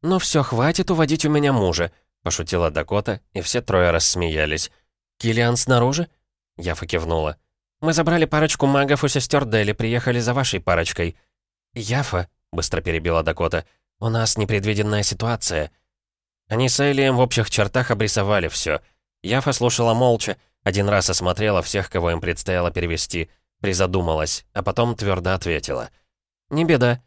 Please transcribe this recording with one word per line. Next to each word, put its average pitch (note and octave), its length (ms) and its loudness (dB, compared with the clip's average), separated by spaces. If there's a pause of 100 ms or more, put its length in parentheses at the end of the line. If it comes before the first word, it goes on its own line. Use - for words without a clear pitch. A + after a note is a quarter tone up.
«Ну F3+ 180 0
все, D#3+ 240 2
хватит C#3 480 0
уводить D#3+ 360 2
у D3 40 2
меня D3 220 4
мужа», F2 400 2 (300)
пошутила E2+ 480 0
Дакота, F#2 500 -4 (120)
и G2 80 -6
все A#2+ 200 -2
трое F2+ 300 2
рассмеялись. D#2 800 0 (480)
«Киллиан A#2 380 0
снаружи?» C3 520 2 (480)
Яфа E2+ 300 -6
кивнула. D#2+ 500 -2 (440)
«Мы D#3+ 120 0
забрали E3 320 2
парочку D3+ 420 0
магов C#3 380 2
у C#3+ 40 2
сестер C#3 360 0
Дели, G#2+ 280 0
приехали A#2+ 480 0
за A#2+ 140 0
вашей B2 260 -2
парочкой». E2+ 560 0 (580)
«Яфа», A2 540 -4 (240)
быстро E2 280 -2
перебила E2 420 0
Дакота, D#2+ 420 -2 (340)
«у A2 100 -4
нас A2+ 280 0
непредвиденная G#2 680 0
ситуация». F2+ 680 -2 (800)
Они A#2+ 200 0
с - 120 0
Элием C#3 360 2
в B2 40 2
общих A#2+ 280 0
чертах A#2 420 0
обрисовали G2+ 580 0
все. D2+ 320 -2 (420)
Яфа C3 300 0
слушала A#2+ 420 2
молча, A#2 420 2 (280)
один G2+ 240 0
раз G2+ 200 2
осмотрела F#2 540 0
всех, - 280 -4
кого E2+ 200 0
им E2 100 -2
предстояло F2 500 -2
перевести, E2+ 600 -4 (300)
призадумалась, F2 920 0
а G2+ 100 -6
потом A#2 340 0
твердо F#2 380 -2
ответила. D2 560 -4 (600)
«Не D#3 140 0
беда. B2 420 2